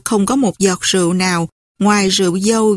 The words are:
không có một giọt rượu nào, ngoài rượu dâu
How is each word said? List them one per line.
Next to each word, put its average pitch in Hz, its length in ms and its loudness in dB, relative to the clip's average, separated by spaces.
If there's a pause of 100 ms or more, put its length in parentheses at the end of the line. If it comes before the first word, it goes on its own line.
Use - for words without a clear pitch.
không 202 220 0
có 262 100 -2
một 247 220 0
giọt 190 220 0
rượu 180 320 0
nào, 180 360 -2 (300)
ngoài 202 300 2
rượu 185 300 0
dâu 220 380 0